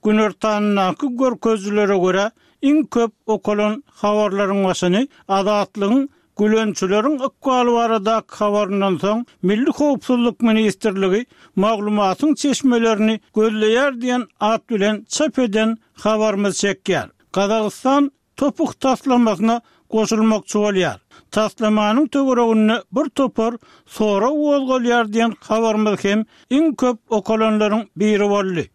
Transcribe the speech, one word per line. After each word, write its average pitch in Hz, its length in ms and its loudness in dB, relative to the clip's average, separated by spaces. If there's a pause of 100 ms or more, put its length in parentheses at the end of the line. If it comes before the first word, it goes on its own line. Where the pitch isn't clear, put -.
günörtanynyňky 208 1000 0 (140)
görkezlilere 208 840 0
görä, 190 260 0 (320)
iň 285 280 2
köp 233 220 0 (140)
okalan 214 560 -2 (180)
habarlaryň 202 640 0
başyny 185 440 0 (200)
Azatlygyň 208 800 0 (300)
gülönçüleriň 214 760 0 (120)
ykbaly 247 460 0
barada 226 560 0
habaryndan 202 680 0
soň 208 280 -2 (180)
Milli 214 360 2
Howpsuzlyk 247 600 0
Ministrligi 214 840 0 (300)
maglumatyň 208 760 0
çeşmelerini 226 880 0 (160)
gözleýär 226 640 0
diýen 247 260 -2 (140)
at 214 300 -2
bilen 208 380 -2
çap 294 300 -2
eden 220 380 0 (160)
habarymyz 208 680 -2
çekýär. 190 460 -2 (240)
Gazagystan 220 760 0 (260)
topuk - 440 -2
taslamasyna 233 800 0 (300)
goşulmakçy 220 680 0
bolýar. 185 400 0 (320)
Taslamanyň 214 800 0
töwereginde 233 760 2 (100)
bir 269 180 -2
topar 233 440 -2 (320)
sora 208 400 0
wozgolýar 262 840 0
diýen 226 280 0
habarymyz 214 640 0
hem 208 200 0 (260)
iň 294 260 2
köp 247 220 0 (100)
okalanlaryň 214 880 0
biri 208 340 2
boldy. 190 340 -2 (100)